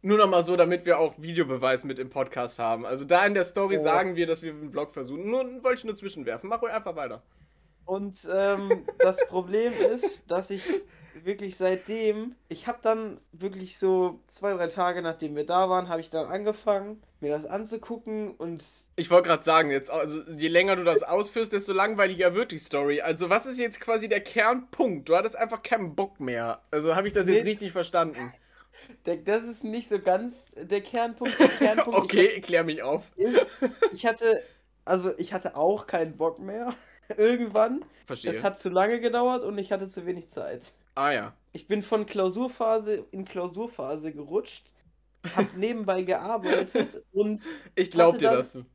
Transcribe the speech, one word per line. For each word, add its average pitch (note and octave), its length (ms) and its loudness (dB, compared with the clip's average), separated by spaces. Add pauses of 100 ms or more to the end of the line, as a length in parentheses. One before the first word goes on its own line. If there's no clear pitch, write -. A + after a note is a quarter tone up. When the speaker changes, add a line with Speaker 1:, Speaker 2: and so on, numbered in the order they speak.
Speaker 1:
Nur G#3 120 6
noch G3+ 100 8
mal F3 160 6
so, F3 120 0
damit F3 300 4
wir D#3+ 140 6
auch D#3 200 2
Videobeweis C3 640 0
mit C3+ 160 -8
im B2+ 120 -8
Podcast B2+ 500 -6
haben. A#2 260 -2
Also C3+ 180 -6
da F3+ 220 6
in G3+ 80 2
der F#3 100 2
Story G3 340 0
Speaker 2:
Oh. D3+ 40 0
Speaker 1:
sagen F3 320 2
wir, E3 140 0
dass E3 140 -2
wir E3 100 -10
einen D3+ 180 -12
Vlog D3 220 -6
versuchen. D3+ 360 -8
Nur, B3+ 160 0 (200)
wollte B3+ 140 2
ich - 60 -16
nur G#3+ 120 -8
zwischenwerfen. D#3 520 -8
Mach A#3 140 -4
ruhig A#3 100 -4
einfach G#3+ 220 -6
weiter. B2 280 -10 (600)
Speaker 2:
Und, F#3+ 320 -6 (160)
ähm, G3 520 2 (160)
das F#3 240 4
Speaker 1:
<laughs> - 20 2
Speaker 2:
Problem F#3 460 0
ist, B3+ 580 0
dass F#3 200 -2
ich G3 120 -6 (500)
wirklich F#3+ 440 -8
seitdem, G#3+ 800 -2 (140)
ich - 180 -12
hab A#3+ 160 -6
dann A3 360 -2 (140)
wirklich F#3+ 460 -10
so F#3 480 2
zwei, G3+ 280 -4
drei F3 140 -2
Tage, F3+ 340 -2
nachdem D#3+ 320 -6
wir D3 120 -4
da F3+ 240 2
waren, F3+ 180 0
hab E3+ 100 -2
ich E3 120 -10
dann D#3 160 -4
angefangen, G#3 760 -4 (180)
mir D3 120 -4
das D3+ 140 -4
anzugucken A3 840 -8
und E3 320 -10 (320)
Speaker 1:
Ich E3+ 140 -4
wollte F3 180 8
grad D#3 160 2
sagen, D#3+ 260 6
jetzt, C3+ 200 -2
also D#3 300 -4 (160)
je D#3 120 -2
länger F#3 280 6
du F3+ 80 -4
das E3 180 4
ausführst, G#3 500 -2
desto G3 200 -2
langweiliger F#3+ 600 4
wird A3+ 180 0
die D#3 60 -8
Story. D3 420 0
Also E3 300 -2
was A3+ 160 4
ist B3+ 120 -8
jetzt A#3 220 -4
quasi A3+ 280 0
der G3+ 120 2
Kernpunkt? A3+ 880 0
Du D#3+ 80 6
hattest G#3+ 200 0
einfach A3 260 -4
keinen F#3+ 340 -2
Bock G3 240 -4
mehr. A#2 400 -4 (100)
Also D#3 240 0
hab G3 120 2
ich G3+ 60 -4
das F#3+ 160 2
jetzt G#3 160 4
Speaker 2:
Nee. G#3 60 0
Speaker 1:
richtig G3+ 220 -6
verstanden? D#3+ 600 -2 (760)
Speaker 2:
Der, E3+ 100 -2
das G3 280 0
ist A#3 200 -10
nicht A3+ 240 -6
so G3+ 100 0
ganz G3 360 0 (200)
der G3+ 280 -4
Kernpunkt. A#3 560 -4
Der - 100 10
Speaker 1:
<laughs> - 0 -
Speaker 2:
Kernpunkt, A3 500 2 (140)
ich G3 80 4
Speaker 1:
Okay, G#3+ 160 6
Speaker 2:
hab, G3 80 -10
Speaker 1:
klär E3 200 2
mich D#3 180 -4
auf. D3 220 -2 (120)
Speaker 2:
ist, A3 300 4 (460)
ich - 120 -12
hatte, A3+ 380 2 (420)
also F#3 320 0
ich F#3 160 -6
hatte F#3 240 -6
auch F3+ 300 0
keinen D#3+ 320 -4
Bock E3 200 -2
mehr A3+ 360 -8 (340)
<laughs> G#3 80 -6
irgendwann. A#3 680 2 (220)
Speaker 1:
Verstehe. - 260 -6
Speaker 2:
Es A3 140 -4
hat G3 160 -2
zu F#3+ 80 -6
lange G#3 320 2
gedauert A#3+ 440 0
und G3+ 120 -6
ich G3 160 -6
hatte F#3+ 160 -4
zu F#3 160 -12
wenig F3+ 240 -8
Zeit. - 460 -12 (200)
Speaker 1:
Ah C#3 160 0
ja. A2 240 -4 (180)
Speaker 2:
Ich - 160 -16
bin G#3 140 -2
von G#3+ 240 0
Klausurphase G#3+ 1040 0
in F#3+ 140 -10
Klausurphase E3 880 -8
gerutscht, D3 600 -8 (600)
hab G3 180 0
Speaker 1:
<laughs> F3+ 40 -14
Speaker 2:
nebenbei G3 460 -2
gearbeitet F#3 1000 -2 (100)
und G#3 300 0 (320)
Speaker 1:
Ich F#3 160 0
glaub E3+ 240 8
Speaker 2:
hatte A#3+ 40 -4
Speaker 1:
dir C#3+ 120 4
Speaker 2:
dann C3 80 4
Speaker 1:
das. B2+ 200 -6 (160)